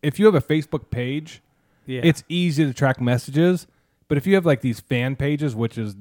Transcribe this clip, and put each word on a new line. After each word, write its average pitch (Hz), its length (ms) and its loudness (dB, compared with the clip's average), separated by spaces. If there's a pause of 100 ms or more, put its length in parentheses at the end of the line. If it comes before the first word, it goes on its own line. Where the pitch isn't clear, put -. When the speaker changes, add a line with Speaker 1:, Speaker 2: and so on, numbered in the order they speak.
Speaker 1:
if - 160 -4
you 202 60 4
have 214 100 8
a 139 60 4
Facebook 151 480 -4
page, 139 520 -8 (440)
Speaker 2:
Yeah. 127 180 -8
Speaker 1:
it's 165 240 2
easy 165 380 0
to 131 80 -4
track 131 260 0
messages. 139 640 0 (440)
But 147 80 0
if 139 80 -4
you 190 100 4
have, 185 100 2
like, 147 160 2
these 120 180 -2
fan 127 380 -4
pages, 143 360 -2
which 113 240 -4
is 107 240 -6